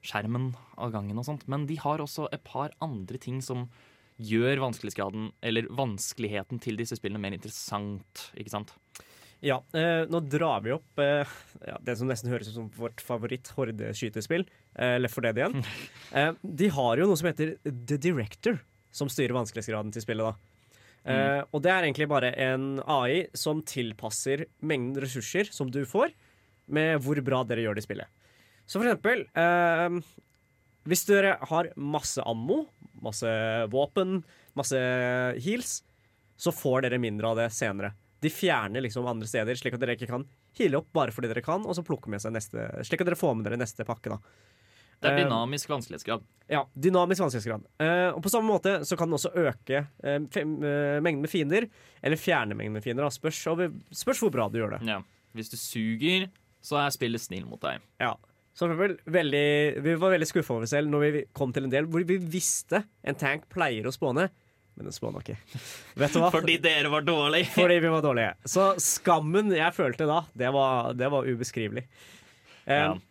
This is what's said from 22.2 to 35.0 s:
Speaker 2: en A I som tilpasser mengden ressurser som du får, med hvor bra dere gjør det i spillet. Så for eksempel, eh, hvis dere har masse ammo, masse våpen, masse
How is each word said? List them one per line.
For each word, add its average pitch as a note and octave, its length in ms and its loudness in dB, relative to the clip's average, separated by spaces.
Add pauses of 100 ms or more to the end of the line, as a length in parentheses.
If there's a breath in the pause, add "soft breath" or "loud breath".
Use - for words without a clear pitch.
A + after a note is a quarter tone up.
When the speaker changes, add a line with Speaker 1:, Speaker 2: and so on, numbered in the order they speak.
Speaker 2:
en C3 500 0
A C#3 220 2
I E3 260 0
som D#3 280 -2
tilpasser B2 840 -4 (140)
mengden C#3 420 -2
ressurser C3+ 500 -4
som C3 180 -4
du C#3 140 -2
får, B3+ 260 0 (560 soft breath)
med D#3 320 2
hvor C#3 240 0
bra B2+ 220 2
dere A2+ 180 -2
gjør G#2 120 0
det G#2+ 100 -6
i - 20 -20
spillet. G2 200 -8 (600 soft breath)
Så G3 120 -2
for A#3+ 80 2
eksempel, G#3 340 0 (140)
eh, F3 640 4 (840 soft breath)
hvis F3+ 200 0
dere G3 360 4
har D#3+ 360 0
masse C#3+ 480 -4
ammo, C3+ 400 0 (360)
masse A2+ 280 -4 (400)
våpen, F3+ 540 0 (320 soft breath)
masse C3+ 200 -2 (640)